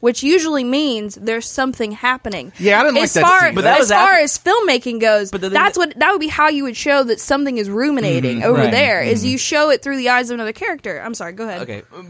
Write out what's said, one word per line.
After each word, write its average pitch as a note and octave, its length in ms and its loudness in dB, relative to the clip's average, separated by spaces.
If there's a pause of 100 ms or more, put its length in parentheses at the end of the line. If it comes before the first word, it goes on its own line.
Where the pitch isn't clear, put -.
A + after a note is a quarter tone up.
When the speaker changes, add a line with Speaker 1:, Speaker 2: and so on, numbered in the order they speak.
Speaker 1:
which A#3 220 0
usually D4+ 420 0
means A#3+ 520 -4
there's A3+ 300 -6
something B3+ 460 -4
happening. G#3+ 680 -6
Speaker 2:
Yeah, G3+ 220 4
I B3+ 40 4
didn't - 100 2
like D#4+ 100 2
Speaker 1:
As - 100 -2
Speaker 2:
that F3 120 4
Speaker 1:
far, F#4 140 6
Speaker 2:
scene. E4 140 2
Speaker 3:
But F#3+ 100 0
that - 100 6
Speaker 1:
as D4+ 60 6
Speaker 3:
was B3 100 2
Speaker 1:
far F#4 220 6
Speaker 3:
after E4+ 100 6
Speaker 1:
as D4 160 -2
filmmaking C4 640 0
goes, G#3 280 2
Speaker 3:
But F#3+ 120 -6
the F#3+ 80 -4
thing F#3+ 40 0
Speaker 1:
that's - 220 2
Speaker 3:
that F4 120 0
Speaker 1:
what, C#4+ 100 -12
that F#4+ 140 2
would F#4+ 80 -2
be D#4 80 -4
how D4+ 200 0
you C#4+ 160 -2
would A#3+ 140 -8
show C#4 260 2
that A3+ 160 -2
something C#4 380 -2
is G3+ 100 -4
ruminating G3+ 680 -2
Speaker 2:
Mm-hmm. G3+ 100 0
Speaker 1:
over B3 140 4
Speaker 3:
Right. - 80 2
Speaker 1:
there, A#3 320 2
is G#3 180 0
Speaker 2:
Mm-hmm. B3 120 -2
Speaker 1:
you C4 60 -4
show D4+ 300 0
it - 140 2
through C#4 160 -6
the B3 100 -2
eyes B3 220 0
of A#3+ 40 -6
another A3+ 200 -8
character. C#4 440 -8
I'm A3+ 160 -12
sorry, F3 200 -12
go A3 120 -12
ahead. F3+ 160 -10
Speaker 3:
Okay, G#2 200 -12 (280)